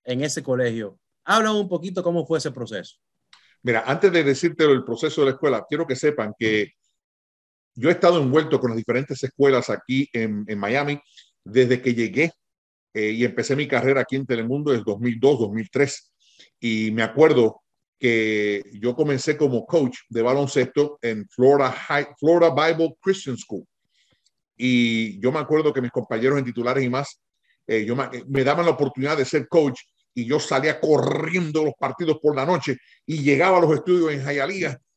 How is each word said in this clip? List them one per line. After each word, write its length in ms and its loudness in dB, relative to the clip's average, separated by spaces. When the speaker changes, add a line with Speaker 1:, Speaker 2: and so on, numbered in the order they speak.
Speaker 1:
en 180 -4
ese 200 -6
colegio. 560 -4
Háblame 360 0
un 80 -4
poquito 340 -6
cómo 240 -2
fue 120 -2
ese 120 -6
proceso. 460 -12
Speaker 2:
Mira, 240 0
antes 240 4
de 140 2
decirte 400 0
el 200 4
proceso 360 -4
de 60 4
la 60 2
escuela, 360 -2
quiero 180 -4
que 100 -4
sepan 420 -2
que 340 -2
yo 160 0
he 20 4
estado 300 4
envuelto 360 2
con 120 -2
las 80 -4
diferentes 440 -4
escuelas 460 2
aquí 460 -4
en, 340 -4
en 100 -6
Miami 400 -2
desde 380 2
que 120 0
llegué, 380 -2
eh, 160 -2
y 160 0
empecé 280 -2
mi 140 -4
carrera 320 2
aquí 160 -4
en 80 -4
Telemundo 480 -2
en 100 0
dos 160 -4
mil 220 -2
dos, 180 4
dos 140 -2
mil 180 -6
tres. 400 -2
Y 300 -2
me 120 -2
acuerdo 600 4
que 640 0
yo 160 -2
comencé 400 -2
como 280 0
coach 320 0
de 140 -2
baloncesto 800 0
en 260 -6
Florida 420 4
High, 360 -4
Florida 320 6
Bible 500 0
Christian 360 -4
School. 280 -12
Y 640 0
yo 100 2
me 80 -2
acuerdo 340 2
que 80 -2
mis 120 -6
compañeros 440 0
en 80 -2
titulares 380 -2
y 60 -2
más, 320 -6
eh, 200 -2
yo 100 -4
me, 140 -4
me 160 0
daban 240 2
la 60 4
oportunidad 440 -2
de 80 0
ser 220 -2
coach 340 2
y 120 -6
yo 140 0
salía 400 -2
corriendo 840 0
los 140 -2
partidos 420 -2
por 140 2
la 100 0
noche 340 -2
y 160 -6
llegaba 360 4
a 20 6
los 120 4
estudios 400 2
en 120 -6
Hialeah 520 -4